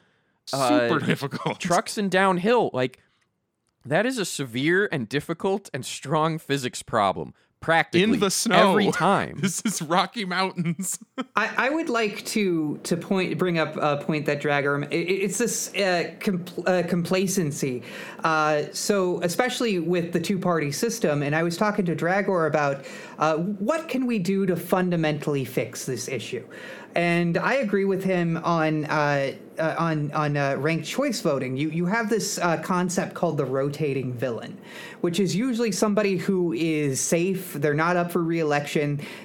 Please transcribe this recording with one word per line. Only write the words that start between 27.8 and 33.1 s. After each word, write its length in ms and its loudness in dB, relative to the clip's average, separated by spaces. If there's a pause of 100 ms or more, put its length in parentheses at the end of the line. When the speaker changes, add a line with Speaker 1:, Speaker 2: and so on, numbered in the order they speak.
Speaker 3:
with 200 0
him 400 2
on, 400 2
uh, 480 0 (260)
uh, 200 0
on, 340 -2
on, 240 0
uh, 220 0
ranked 280 0
choice 360 -2
voting. 340 0
You, 140 -2
you 160 -2
have 220 0
this, 300 -2
uh, 200 2
concept 560 0